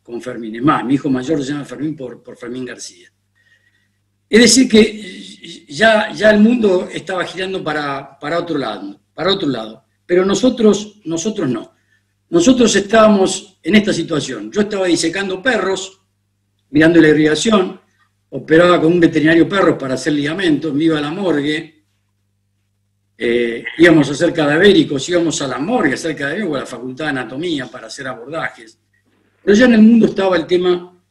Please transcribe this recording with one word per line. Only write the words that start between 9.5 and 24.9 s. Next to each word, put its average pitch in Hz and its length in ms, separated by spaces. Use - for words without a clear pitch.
Pero 180 200
nosotros, 202 800
nosotros 165 440
no. 110 260
Nosotros 233 440
estábamos 202 880
en 175 140
esta 202 160
situación. 135 580
Yo 202 120
estaba 202 240
disecando 185 540
perros, 190 600
mirando 160 300
la 160 60
irrigación, 156 760
operaba 160 500
con 160 120
un 180 60
veterinario 160 500
perros 180 300
para 131 160
hacer 147 180
ligamentos, 151 640
me 147 80
iba 160 160
a 147 40
la 147 100
morgue, 156 720
eh, 117 480
íbamos 160 300
a 147 40
hacer 160 200
cadavéricos, 151 760